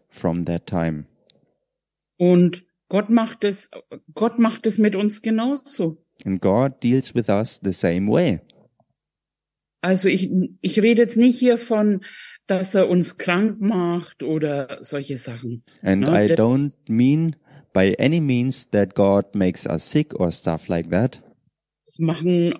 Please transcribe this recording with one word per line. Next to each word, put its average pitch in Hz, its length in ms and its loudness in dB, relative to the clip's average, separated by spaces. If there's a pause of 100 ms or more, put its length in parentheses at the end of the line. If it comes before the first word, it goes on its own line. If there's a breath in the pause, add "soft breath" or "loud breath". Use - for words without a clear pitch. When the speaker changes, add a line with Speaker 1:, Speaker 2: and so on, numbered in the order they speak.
Speaker 1:
from 87 360 -4
that 85 200 -6
time. 82 400 -4 (1120)
Speaker 2:
Und 175 480 4 (240)
Gott 202 200 -2
macht 226 340 0
es, 202 260 -4 (440)
Gott 233 260 -2
macht 226 260 0
es 220 120 0
mit 208 180 2
uns 208 260 -4
genauso. 220 760 -4 (280)
Speaker 1:
And 95 160 -4
God 123 400 0
deals 131 320 0
with 117 160 -2
us 104 320 -2
the 95 120 -4
same 92 360 -2
way. 120 320 0 (1400)
Speaker 2:
Also 185 280 2
ich, 185 200 0 (320)
ich 202 200 0
rede 226 200 4
jetzt 226 160 0
nicht 247 220 4
hier 247 180 4
von, 214 440 0 (460 loud breath)
dass 190 280 -2
er 185 140 4
uns 175 280 0
krank 208 440 -2
macht 175 600 -2
oder 147 600 -4
solche 139 340 -8
Sachen. 120 460 -10 (180)
Speaker 1:
And 95 200 0
Speaker 2:
Ne, 175 240 4
Speaker 1:
I - 20 4
Speaker 2:
das 170 100 4
Speaker 1:
don't 131 540 0
mean 147 440 2 (380 soft breath)
by 95 240 2
any 156 220 2
means 127 520 -2
that 101 220 0
God 98 400 2
makes 92 320 -2
us - 240 -4
sick - 300 -2
or 87 120 0
stuff - 360 -6
like 82 240 -4
that. 110 320 -2 (600)
Speaker 2:
Das - 140 -16
machen 170 600 0